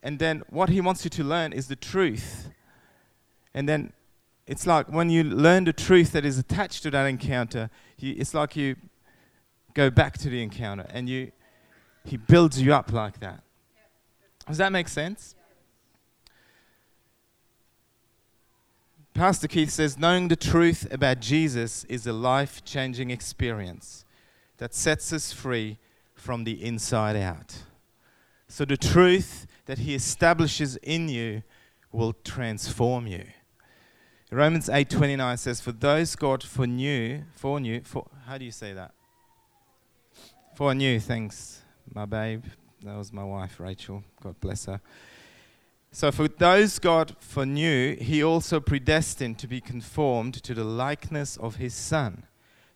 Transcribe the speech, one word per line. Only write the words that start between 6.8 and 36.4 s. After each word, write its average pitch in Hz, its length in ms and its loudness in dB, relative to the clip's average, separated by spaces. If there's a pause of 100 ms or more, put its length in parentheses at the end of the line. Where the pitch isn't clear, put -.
to 156 80 -4
that 139 160 2
encounter, 123 640 -2 (280)
you, 131 200 -6
it's 135 160 -6
like 151 220 0
you 139 200 -2 (960)
go 139 180 6
back 139 280 4
to 147 100 -4
the 123 140 -4
encounter 101 480 -8
and 123 180 -8
you, 131 240 -6 (720)
he - 120 -8
builds 143 440 8
you 131 140 6
up 120 180 0
like 107 280 -6
that. 95 220 -12 (1040)
Does 156 120 -8
that 190 140 2
make 180 160 0
sense? - 460 -8 (3750)
Pastor 180 340 2
Keith 156 220 2
says, 147 260 0
"Knowing 175 320 4
the 165 80 4
truth 170 560 2
about 131 280 2
Jesus 120 640 0
is 120 220 -8
a 120 60 -4
life-changing 131 1000 -2
experience 107 920 -8 (540)
that 120 160 -12
sets - 400 -2
us - 180 -6
free 113 460 -6 (360)
from 117 300 -8
the 113 180 -6
inside 107 540 -2
out." 92 460 -6 (840)
So - 180 -6
the 139 100 0
truth 180 720 4 (180)
that 135 140 -8
he 143 160 -4
establishes 156 880 2
in 165 260 -2
you 117 340 -4 (480)
will 113 220 -2
transform 120 960 -4
you. 92 180 -10 (1040)
Romans 151 380 2
eight 139 220 2
twenty-nine 135 480 0
says, 120 220 -6
"For 123 120 -8
those 143 440 2
God 135 260 0